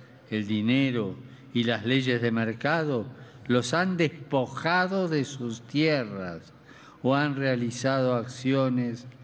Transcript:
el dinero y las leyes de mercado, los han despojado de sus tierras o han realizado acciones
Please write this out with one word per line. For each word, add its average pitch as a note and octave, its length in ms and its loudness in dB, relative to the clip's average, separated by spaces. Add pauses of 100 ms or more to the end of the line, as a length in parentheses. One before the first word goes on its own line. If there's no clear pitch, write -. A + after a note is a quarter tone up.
(300)
el G#2+ 160 -2
dinero A2+ 680 0 (360)
y A#2+ 120 2
las A2+ 200 2
leyes B2+ 360 2
de A#2+ 100 2
mercado, A#2 760 0 (400)
los B2 280 2
han F3+ 220 2
despojado E3 1120 0
de D3+ 160 0
sus A#2+ 380 -8
tierras G#2 920 -2 (500)
o B2+ 120 4
han C#3+ 220 0
realizado C3 760 0
acciones B2 920 0 (180)